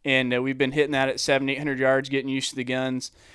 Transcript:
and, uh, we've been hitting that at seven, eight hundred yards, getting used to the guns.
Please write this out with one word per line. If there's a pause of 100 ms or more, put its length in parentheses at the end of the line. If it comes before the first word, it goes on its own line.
and,
uh,
we've
been
hitting
that
at
seven,
eight
hundred
yards,
getting
used
to
the
guns. (240)